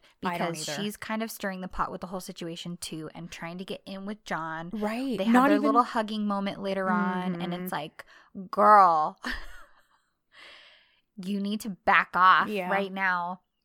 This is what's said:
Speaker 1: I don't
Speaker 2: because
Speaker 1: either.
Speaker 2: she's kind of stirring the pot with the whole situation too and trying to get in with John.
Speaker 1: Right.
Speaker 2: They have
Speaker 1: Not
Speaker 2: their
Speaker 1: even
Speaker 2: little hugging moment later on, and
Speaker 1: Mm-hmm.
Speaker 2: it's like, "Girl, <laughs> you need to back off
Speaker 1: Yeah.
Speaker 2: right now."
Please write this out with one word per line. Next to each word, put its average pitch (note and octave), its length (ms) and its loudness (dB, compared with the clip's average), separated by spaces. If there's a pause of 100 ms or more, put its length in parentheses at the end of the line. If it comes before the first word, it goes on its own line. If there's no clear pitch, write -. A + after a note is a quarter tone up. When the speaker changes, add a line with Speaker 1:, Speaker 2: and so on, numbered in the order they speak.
(240)
Speaker 1:
I F3 140 -4
don't F3 140 -2
Speaker 2:
because D#3+ 180 -8
Speaker 1:
either. D3+ 140 -4
Speaker 2:
she's G#3 120 -4
kind A3 280 -6
of A3+ 80 -6
stirring F#3+ 300 -8
the F#3 60 -8
pot - 240 -4
with A3 100 -10
the F#3 60 -10
whole F#3 120 -8
situation F3 580 -10
too D#3 380 -10
and E3+ 160 -12
trying E3+ 260 -12
to F#3 80 -10
get - 220 -10
in G3 180 -12
with G#3 200 -10
John. E3 460 -6
Speaker 1:
Right. A3 460 -4
Speaker 2:
They F#3+ 60 -2
have A3+ 100 4
Speaker 1:
Not B3+ 140 6
Speaker 2:
their D4+ 100 4
Speaker 1:
even D4 80 0
Speaker 2:
little A#3+ 180 4
hugging G#3+ 440 -2
moment G3 340 -2
later F#3+ 300 -2
on, F3+ 500 0
and F3 100 -4
Speaker 1:
Mm-hmm. F3+ 120 -6
Speaker 2:
it's F#3 80 -8
like, D#3+ 340 -10 (460)
"Girl, F#3+ 720 6
<laughs> B3 80 -6 (1900)
you G3 220 -4
need G3+ 220 -4
to A#3 80 -8
back F3 460 2
off F3+ 320 8
Speaker 1:
Yeah. F#3+ 220 -4
Speaker 2:
right G3 220 0
now." F#3 500 -2 (240)